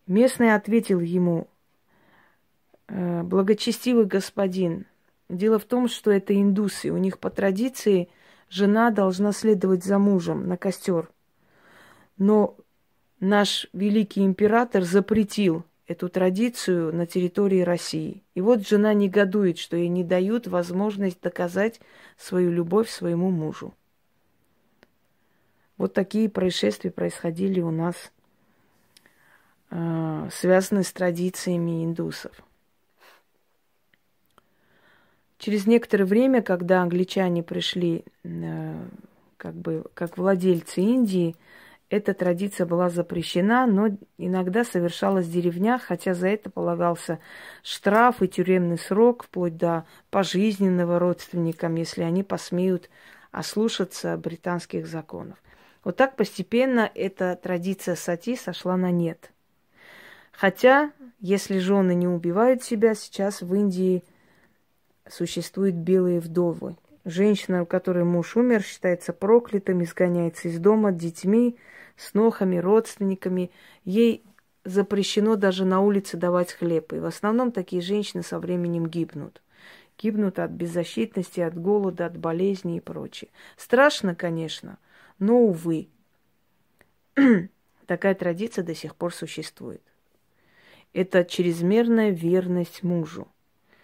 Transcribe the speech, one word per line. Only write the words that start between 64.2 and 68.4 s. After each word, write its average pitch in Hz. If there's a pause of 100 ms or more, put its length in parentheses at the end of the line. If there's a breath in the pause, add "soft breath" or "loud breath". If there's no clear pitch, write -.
существуют 180
белые 180
вдовы. 170 (300)
Женщина, 190
у 170
которой 180
муж 175
умер, 233